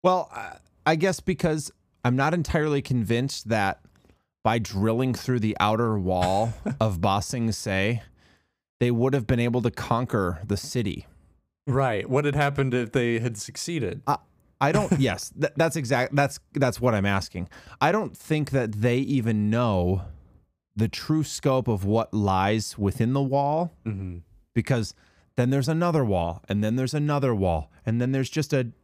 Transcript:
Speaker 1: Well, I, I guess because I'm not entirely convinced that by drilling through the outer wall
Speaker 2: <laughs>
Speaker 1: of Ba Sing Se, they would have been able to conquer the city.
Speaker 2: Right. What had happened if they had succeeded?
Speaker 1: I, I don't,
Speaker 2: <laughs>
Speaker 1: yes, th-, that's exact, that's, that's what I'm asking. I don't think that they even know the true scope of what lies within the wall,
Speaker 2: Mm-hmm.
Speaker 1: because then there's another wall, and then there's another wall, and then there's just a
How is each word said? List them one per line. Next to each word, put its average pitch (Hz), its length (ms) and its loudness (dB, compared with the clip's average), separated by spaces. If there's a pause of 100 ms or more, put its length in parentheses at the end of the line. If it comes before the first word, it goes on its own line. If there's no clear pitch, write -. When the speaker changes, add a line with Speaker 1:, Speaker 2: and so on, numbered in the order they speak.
Speaker 1:
Well, 180 280 2
I, - 260 -14 (280)
I 160 100 4
guess 180 260 0
because 156 500 -2 (320)
I'm 123 140 2
not 147 160 2
entirely 151 480 0
convinced 117 680 -2
that 104 300 0 (640)
by 117 160 2
drilling 113 540 0
through 123 260 -2
the 107 200 0
outer 110 380 2
wall 92 560 2 (120)
Speaker 2:
<laughs> 143 160 -4
Speaker 1:
of 98 200 0
Ba 98 200 2
Sing 117 300 -2
Se, 104 520 -2 (760)
they 120 120 2
would 127 220 2
have 131 120 0
been 120 140 2
able 120 220 2
to 113 100 0
conquer 107 760 -2
the 101 120 -2
city. - 480 -6 (600)
Speaker 2:
Right. 120 440 0
What 139 140 2
had 143 120 0
happened 143 380 0
if 120 200 -2
they 120 260 2
had 117 180 -4
succeeded? - 680 -6
Speaker 1:
I, 143 100 0 (440)
I 143 100 2
don't, 202 200 2
Speaker 2:
<laughs> 165 80 4
Speaker 1:
yes, 117 380 0
th-, 151 200 -2
that's 160 180 2
exact, 131 400 -2
that's, 143 240 0 (140)
that's 135 260 0
what 123 160 2
I'm 98 100 2
asking. 98 440 -2 (320)
I 151 100 4
don't 202 240 -2
think 151 360 -2
that 123 200 0
they 120 280 0
even 113 500 0
know 95 540 2 (720)
the 110 100 2
true 156 360 -2
scope 131 440 0
of 101 160 0
what 110 300 0
lies 101 640 2
within 110 340 0
the 139 100 0
wall, 143 520 0 (120)
Speaker 2:
Mm-hmm. 95 340 -8 (340)
Speaker 1:
because 117 400 0 (420)
then 127 140 2
there's 135 180 2
another 160 380 2
wall, 87 420 0
and 101 160 0
then 113 140 0
there's 131 160 -2
another 143 420 0
wall, 85 340 0 (160)
and 117 140 0
then 123 140 0
there's 131 160 0
just 151 240 -2
a 127 160 0 (140)